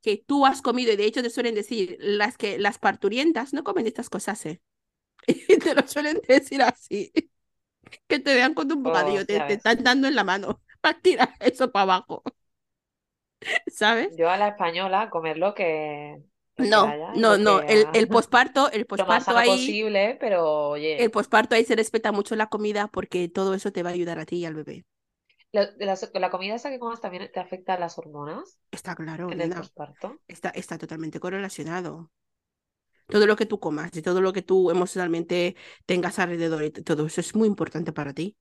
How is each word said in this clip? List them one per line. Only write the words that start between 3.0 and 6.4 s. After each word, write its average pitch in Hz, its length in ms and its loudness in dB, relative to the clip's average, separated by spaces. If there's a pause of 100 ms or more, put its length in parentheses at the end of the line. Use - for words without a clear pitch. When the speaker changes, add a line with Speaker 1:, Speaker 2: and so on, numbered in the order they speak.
Speaker 1:
no 285 100 -4
comen 370 220 -2
estas - 240 -8
cosas, - 360 -8
¿eh? 160 160 -10 (560)
<laughs> - 100 -12
Y - 300 4
te 302 160 0
lo 277 140 2
suelen 302 400 -2
decir 277 340 4